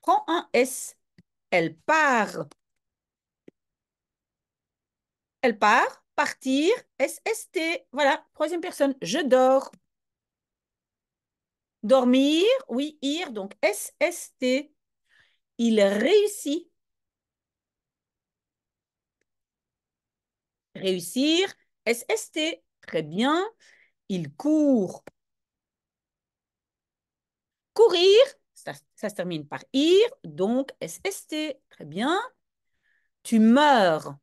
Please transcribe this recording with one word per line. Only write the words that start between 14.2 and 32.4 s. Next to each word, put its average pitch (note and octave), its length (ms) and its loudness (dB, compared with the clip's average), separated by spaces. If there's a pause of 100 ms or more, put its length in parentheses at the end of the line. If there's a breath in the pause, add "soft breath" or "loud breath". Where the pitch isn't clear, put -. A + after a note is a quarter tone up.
T. C4 340 -2 (840)
Il A3+ 240 2
réussit. D4+ 880 0 (4000)
Réussir, B3 800 -2 (320)
S A#3 240 -4
S - 220 -6
T. D#4+ 340 -6 (160)
Très D#3+ 220 -6
bien. A#3+ 440 -2 (600 soft breath)
Il E3+ 260 -6
court. C#4+ 680 0 (2750)
Courir, G4 480 6 (420)
ça, D3 80 -12 (220)
ça - 160 -8
se G3+ 40 -20
termine E3+ 320 -8
par C#3 160 -12 (100)
ir, E4 280 4 (240)
donc G3 460 -4 (100)
S - 240 -12
S F#4+ 220 -10
T. D#4 420 -8
Très - 160 -20
bien. A3 340 -4 (1040)